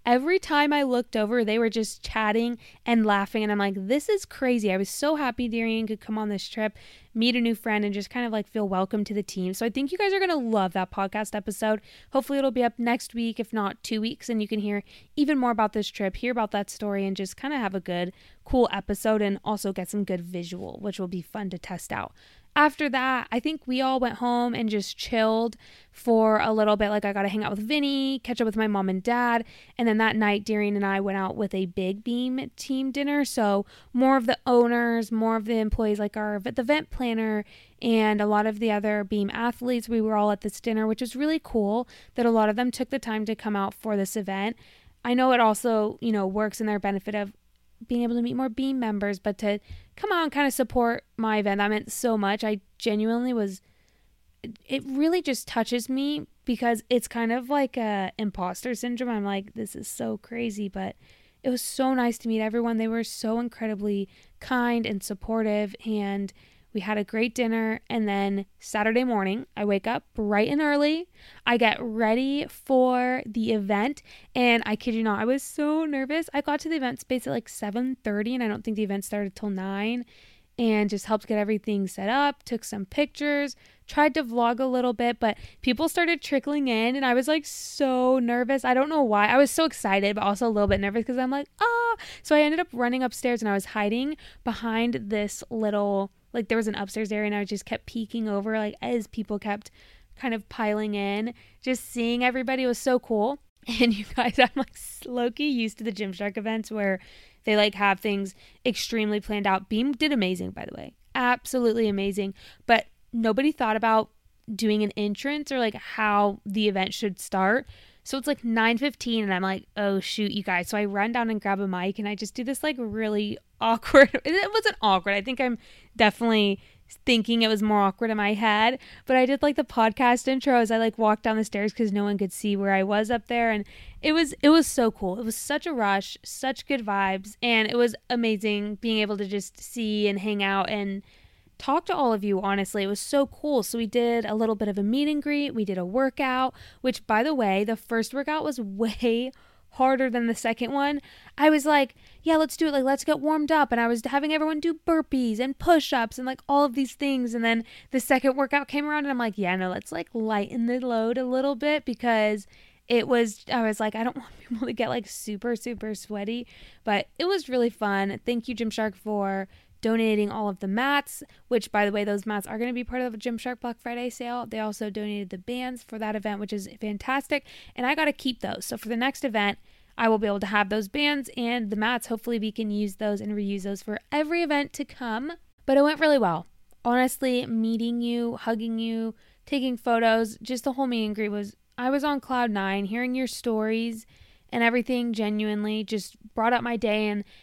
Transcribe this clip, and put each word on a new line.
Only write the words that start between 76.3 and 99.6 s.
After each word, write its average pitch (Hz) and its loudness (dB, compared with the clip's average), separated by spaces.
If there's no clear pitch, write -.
I 285 -2
got 294 -2
to 320 -6
the 320 -2
event 254 -4
space - -4
at, - -2
like, - -4
seven 240 -4
thirty, 214 -2
and 254 -2
I 233 0
don't 214 -4
think 220 -4
the 214 -2
event 196 -2
started 208 -4
till 208 -6
nine, 196 -4
and 214 4
just 202 -4
helped 214 -2
get 214 0
everything 208 0
set 196 -6
up, 277 0
took - -6
some 196 -8
pictures, 285 -2
tried 294 2
to 311 0
vlog 233 2
a 262 0
little 254 2
bit, 240 0
but 214 0
people 262 2
started 339 0
trickling 285 0
in, 233 2
and 269 0
I 247 4
was, 247 2
like, 311 2
so 254 2
nervous. 240 0
I 254 4
don't 269 4
know 311 2
why. 208 4
I 233 4
was 277 6
so 320 2
excited, 196 0
but 208 -4
also 202 0
a - 2
little 208 4
bit 196 4
nervous 202 0
'cause 254 -2
I'm 254 0
like, 285 -4
"Ah." 466 2
So 302 4
I 302 8
ended 302 2
up 359 -2
running 247 0
upstairs, 240 -2
and 214 0
I 202 2
was 196 0
hiding 233 -2
behind 226 -2
this 208 -4
little 202 0
like, 233 -2
there 220 0
was 220 0
an 208 -2
upstairs 208 -6
area, 214 -2
and 208 -2
I 208 -2
just 196 -8
kept - -8
peeking 226 -6
over, 208 -2
like, 214 -4
as 240 -2
people 208 -6
kept 208 -6